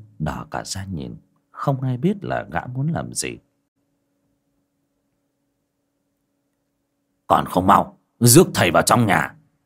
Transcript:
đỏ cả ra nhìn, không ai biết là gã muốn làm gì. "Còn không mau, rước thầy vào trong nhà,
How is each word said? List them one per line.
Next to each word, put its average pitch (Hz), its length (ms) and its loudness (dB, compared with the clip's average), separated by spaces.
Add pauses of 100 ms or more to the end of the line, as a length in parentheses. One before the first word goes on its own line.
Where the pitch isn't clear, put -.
(200)
đỏ 65 320 -6
cả 62 140 -8
ra 98 200 -10
nhìn, 69 300 -10 (360)
không 131 300 -4
ai 131 160 -4
biết 190 260 -2
là 62 280 -6
gã 82 100 -4 (120)
muốn 139 180 -4
làm 64 220 -6
gì. 60 240 -8 (4000)
"Còn 76 180 2
không 92 220 -2
mau, 90 300 2 (220)
rước 127 340 8
thầy 90 180 2
vào 82 120 4
trong 113 220 4
nhà, 80 300 0 (300)